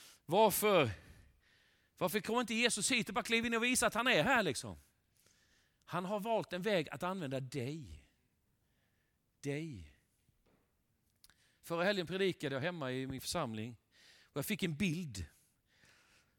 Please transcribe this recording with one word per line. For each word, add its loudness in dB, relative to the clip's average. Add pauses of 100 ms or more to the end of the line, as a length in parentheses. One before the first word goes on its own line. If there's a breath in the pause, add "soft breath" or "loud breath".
(260 loud breath)
varför, 6 (1080 loud breath)
varför 0
kommer 0
inte -4
Jesus 0
hit 2
och -8
bara -2
kliver 2
in -2
och 0
visar 2
att 0
han 0
är 6
här 4
liksom? -4 (1080 soft breath)
Han -4
har -2
valt 0
en -4
väg 0
att -8
använda -4
dig. -8 (1400)
Dig. -8 (1700 soft breath)
Förra 0
helgen 2
predikade 0
jag -2
hemma -4
i -4
min -8
församling. -4 (460 loud breath)
Och -14
jag -2
fick -4
en -2
bild -2 (1120 soft breath)